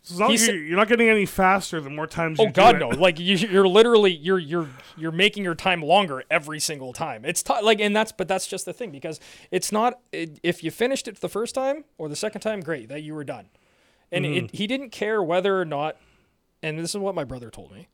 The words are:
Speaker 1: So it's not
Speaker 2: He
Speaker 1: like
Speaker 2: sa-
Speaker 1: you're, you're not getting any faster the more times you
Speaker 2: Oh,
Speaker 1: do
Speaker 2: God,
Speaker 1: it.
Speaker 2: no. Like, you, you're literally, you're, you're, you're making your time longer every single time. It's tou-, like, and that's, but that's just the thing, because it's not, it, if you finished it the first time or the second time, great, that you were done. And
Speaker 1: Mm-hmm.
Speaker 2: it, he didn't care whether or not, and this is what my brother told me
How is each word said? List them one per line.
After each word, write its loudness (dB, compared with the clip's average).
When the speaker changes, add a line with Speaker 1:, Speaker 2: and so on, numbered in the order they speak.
Speaker 1:
So -18
it's -8
not 4
Speaker 2:
He 4
Speaker 1:
like 2
Speaker 2:
sa- 2
Speaker 1:
you're, -6
you're -2
not 4
getting 4
any 4
faster 2
the -10
more -6
times -4
you 6
Speaker 2:
Oh, 4
Speaker 1:
do -4
Speaker 2:
God, 8
Speaker 1:
it. -2
Speaker 2:
no. -2
Like, 2
you, 2
you're 4
literally, 6
you're, 0
you're, -4
you're -6
making 2
your -4
time -2
longer 2
every -2
single -6
time. -8
It's -4
tou-, 0
like, 4
and 0
that's, 0
but -6
that's -2
just -10
the -10
thing, -10
because -12
it's -4
not, 0
it, -10
if -2
you -4
finished -4
it -14
the -6
first -6
time -4
or -8
the -8
second -8
time, -4
great, -8
that -12
you -12
were -10
done. -12
And -2
Speaker 1:
Mm-hmm. -4
Speaker 2:
it, -16
he -6
didn't -6
care -2
whether 0
or -2
not, -4
and -6
this -6
is -6
what -4
my -4
brother -14
told -20
me -20